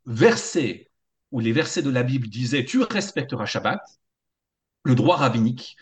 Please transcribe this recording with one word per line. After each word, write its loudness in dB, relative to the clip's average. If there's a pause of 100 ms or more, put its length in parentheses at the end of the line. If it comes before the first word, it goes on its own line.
verset, 0 (420)
où -4
les 2
versets 0
de -2
la 0
Bible -2
disaient « -4
Tu 0
respecteras -4
Shabbat », -4 (1040)
le 4
droit 4
rabbinique 0